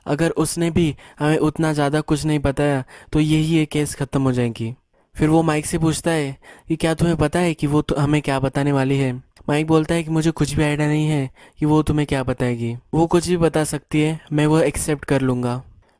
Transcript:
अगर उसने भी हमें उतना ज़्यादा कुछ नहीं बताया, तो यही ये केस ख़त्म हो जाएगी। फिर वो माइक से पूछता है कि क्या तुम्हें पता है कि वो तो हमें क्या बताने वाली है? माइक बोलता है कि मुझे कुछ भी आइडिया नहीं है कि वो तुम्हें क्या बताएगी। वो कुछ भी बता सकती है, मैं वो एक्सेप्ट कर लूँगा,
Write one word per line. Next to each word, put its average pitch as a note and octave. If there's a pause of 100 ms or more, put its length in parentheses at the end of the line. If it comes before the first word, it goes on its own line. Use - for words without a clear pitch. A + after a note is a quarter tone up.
अगर D#3
उसने E3+
भी D#3+ (220)
हमें D3+
उतना D#3
ज़्यादा D3
कुछ D3+
नहीं D3+
बताया, C#3 (280)
तो D#3
यही D#3
ये D#3
केस D3
ख़त्म C#3
हो C3+
जाएगी। A#2 (400)
फिर D#3
वो D#3+
माइक D3+
से F3
पूछता D#3+
है C#3+ (320)
कि D#3+
क्या D#3+
तुम्हें E3
पता D3+
है F3
कि -
वो D3
तो -
हमें D3
क्या C3+
बताने C#3
वाली C3+
है? C3+ (360)
माइक D3+
बोलता D#3+
है E3+
कि D#3
मुझे D#3+
कुछ D3
भी D#3+
आइडिया D3
नहीं D3+
है C#3 (280)
कि D3+
वो D#3
तुम्हें D3+
क्या C3+
बताएगी। A#2+ (180)
वो E3
कुछ E3+
भी F3+
बता D#3+
सकती D3+
है, D#3 (120)
मैं D3
वो D#3
एक्सेप्ट D3+
कर C3+
लूँगा, B2 (380)